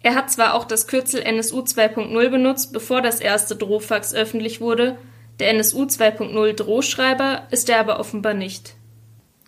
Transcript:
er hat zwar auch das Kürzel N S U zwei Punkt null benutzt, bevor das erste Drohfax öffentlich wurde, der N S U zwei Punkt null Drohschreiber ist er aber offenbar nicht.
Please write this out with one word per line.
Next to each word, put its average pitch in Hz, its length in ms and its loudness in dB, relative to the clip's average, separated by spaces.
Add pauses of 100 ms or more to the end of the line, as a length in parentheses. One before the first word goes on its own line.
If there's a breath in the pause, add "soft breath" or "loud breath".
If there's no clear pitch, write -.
er 240 120 4
hat 262 160 0
zwar 226 240 2
auch 240 100 0
das 226 220 -2
Kürzel 262 360 -2
N 220 160 0
S 220 140 -2
U 254 100 -4
zwei 226 260 2
Punkt 220 240 -4
null 233 180 4
benutzt, 262 420 0
bevor 254 300 -2
das 233 180 0
erste 208 360 0
Drohfax 208 580 -2
öffentlich 220 460 -2
wurde, 233 380 0 (400 loud breath)
der 196 120 2
N 220 80 2
S 214 160 0
U 269 120 0
zwei 226 240 4
Punkt 214 240 -6
null 214 200 2
Drohschreiber 262 960 0
ist - 180 0
er 233 100 4
aber 214 200 2
offenbar 214 360 -2
nicht. 190 400 -8 (720)